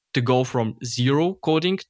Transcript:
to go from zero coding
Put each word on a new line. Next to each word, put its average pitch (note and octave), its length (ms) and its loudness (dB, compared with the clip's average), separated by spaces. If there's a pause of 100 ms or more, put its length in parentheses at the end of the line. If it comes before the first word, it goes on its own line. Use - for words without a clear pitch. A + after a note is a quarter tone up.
(140)
to C3 60 0
go B2+ 240 2
from A#2 380 -4
zero C#3 600 0
coding D#3+ 360 0 (120)